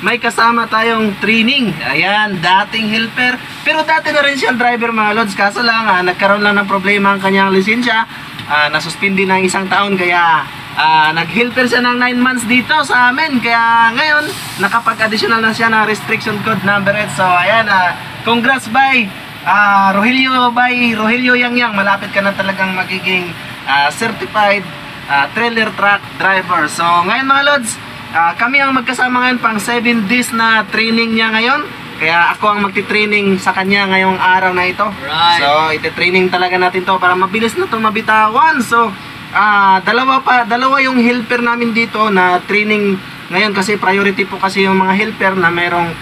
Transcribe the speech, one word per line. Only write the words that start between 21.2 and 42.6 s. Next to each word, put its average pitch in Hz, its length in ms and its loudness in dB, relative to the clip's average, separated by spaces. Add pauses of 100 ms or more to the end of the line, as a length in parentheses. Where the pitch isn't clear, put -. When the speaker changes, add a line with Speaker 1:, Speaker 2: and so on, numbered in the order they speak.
Speaker 1:
Yang 247 320 0
Yang, 220 80 -4
malapit 196 400 -2
ka 202 80 0
na 196 160 0
talagang 190 400 -4
magiging, 180 560 -4 (360)
ah, 143 240 2
certified, 208 720 -2 (400)
ah, 143 260 0
trailer 226 460 -2
truck 202 240 2 (160)
driver. 180 480 0
So, 151 180 -4
ngayon, 180 460 0
mga 277 180 2
lods, 277 300 0 (400)
ah, 170 160 2
kami 247 260 0
ang 277 140 2
magkasama 247 480 0
ngayon 254 180 0
pang 220 220 -2
seven 233 480 0
days 240 240 -2
na 226 400 2
training 226 400 0
niya 226 160 0
ngayon. 240 320 0 (400)
Kaya 165 320 2
ako - 160 -4
ang 208 160 0
magti-training 202 720 0
sa 185 160 -2
kanya 196 400 0
ngayong 190 240 2
araw 185 400 2
na 180 100 0
ito. 196 220 -2 (160)
Speaker 2:
Right. 170 340 2
Speaker 1:
So, 151 300 2
iti-training 180 640 0
talaga 180 240 0
natin 180 240 0
to 190 160 0
para 180 160 2
mabilis 208 480 0
na - 80 -2
to 226 80 -4
mabitawan. 220 880 2
So, 233 240 2 (480)
ah, 202 480 4
dalawa 254 340 0
pa, 240 300 2
dalawa 262 320 2
yung 262 160 0
helper 240 420 0
namin 240 320 0
dito 214 380 0
na 180 340 2
training 208 540 0 (320)